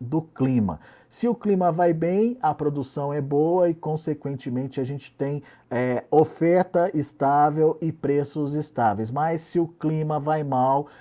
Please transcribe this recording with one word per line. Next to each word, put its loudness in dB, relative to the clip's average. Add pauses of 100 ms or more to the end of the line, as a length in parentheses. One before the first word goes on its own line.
do -2
clima. 0 (280)
Se -4
o 2
clima 2
vai 4
bem, 0
a 2
produção -4
é -2
boa 2
e, 0
consequentemente, -6
a -2
gente -10
tem, -6 (260)
é, -2
oferta 2
estável 2
e -4
preços -2
estáveis. -2
Mas -2
se -2
o 0
clima -2
vai -2
mal, 0 (120)